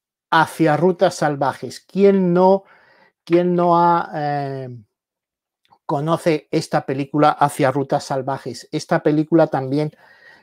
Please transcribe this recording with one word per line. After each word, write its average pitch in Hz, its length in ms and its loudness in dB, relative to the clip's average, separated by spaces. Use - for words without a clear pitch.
hacia 160 480 2
rutas 180 380 0
salvajes. 139 680 -4
¿Quién 196 500 2
no, 185 320 4
quién 175 280 2
no 175 240 2
ha, 175 380 2
eh, 143 540 -6
conoce 156 640 -2
esta 156 360 -4
película 147 460 0
Hacia 143 380 0
rutas 139 360 -4
salvajes? 135 680 -8
Esta 156 320 -4
película 156 440 2
también 143 440 -4